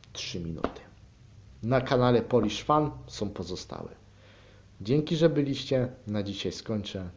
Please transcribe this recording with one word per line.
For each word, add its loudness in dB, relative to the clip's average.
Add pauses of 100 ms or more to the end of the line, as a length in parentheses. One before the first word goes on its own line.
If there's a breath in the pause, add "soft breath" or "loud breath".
(140)
trzy -8
minuty. -6 (840)
Na 4
kanale 4
Polish 2
Fan 4 (160)
są -6
pozostałe. -10 (920 soft breath)
Dzięki, 0
że 6
byliście. 0 (160)
Na -2
dzisiaj -6
skończę. -6